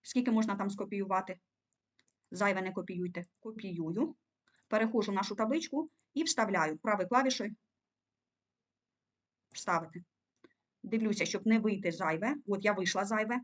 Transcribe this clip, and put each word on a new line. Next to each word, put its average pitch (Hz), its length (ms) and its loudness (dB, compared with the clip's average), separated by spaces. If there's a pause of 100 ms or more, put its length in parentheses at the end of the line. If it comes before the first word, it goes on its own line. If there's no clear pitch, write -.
Скільки 247 300 0
можна 220 240 2
там 196 140 -2
скопіювати? 190 680 -2 (920)
Зайве 190 300 2
не 185 100 -2
копіюйте. 180 540 -4 (140)
Копіюю. 196 760 -4 (520)
Переходжу 220 440 2
в 196 40 0
нашу 202 200 -2
табличку 277 540 0 (240)
і 302 100 -2
вставляю 185 540 2
правою 196 320 0
клавішою 247 460 2 (2000)
«Вставити». 170 500 -2 (800)
Дивлюся, 220 420 0
щоб - 220 -2
не 220 120 6
вийти 196 320 0
зайве. 170 440 0 (120)
От 196 180 -2
я 208 80 6
вийшла 190 320 0
зайве. 220 380 0